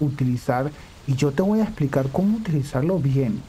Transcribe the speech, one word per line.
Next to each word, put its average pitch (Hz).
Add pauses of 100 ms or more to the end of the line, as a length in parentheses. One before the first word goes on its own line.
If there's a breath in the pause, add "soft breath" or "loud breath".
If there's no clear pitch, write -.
utilizar, 131 (360 loud breath)
y 139
yo 139
te 139
voy 208
a 214
explicar 139
cómo 196
utilizarlo 151
bien. 131